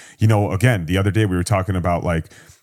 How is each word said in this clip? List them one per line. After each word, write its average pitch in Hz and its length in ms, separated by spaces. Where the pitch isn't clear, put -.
you 107 80
know, 104 240
again, 101 340
the 90 120
other 98 140
day 110 140
we 92 100
were 87 80
talking 95 320
about, 85 280
like, 82 280